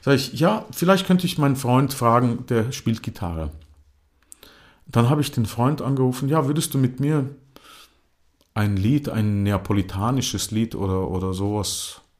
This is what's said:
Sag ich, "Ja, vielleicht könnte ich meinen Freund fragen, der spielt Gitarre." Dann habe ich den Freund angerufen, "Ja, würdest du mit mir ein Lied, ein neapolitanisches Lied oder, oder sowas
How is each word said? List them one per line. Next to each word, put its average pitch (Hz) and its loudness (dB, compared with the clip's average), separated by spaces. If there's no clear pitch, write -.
Sag 139 4
ich, - -2
"Ja, 185 2
vielleicht 190 2
könnte 180 4
ich - -4
meinen 143 2
Freund 131 2
fragen, 120 2
der 120 0
spielt 113 -4
Gitarre." 82 -6
Dann 117 2
habe 151 2
ich 127 -2
den 117 0
Freund 131 -2
angerufen, 131 0
"Ja, 151 2
würdest 147 -2
du 139 0
mit 127 0
mir 143 0
ein 104 0
Lied, 127 2
ein 104 0
neapolitanisches 101 -2
Lied 110 -2
oder, 95 -2
oder 92 -2
sowas 101 -4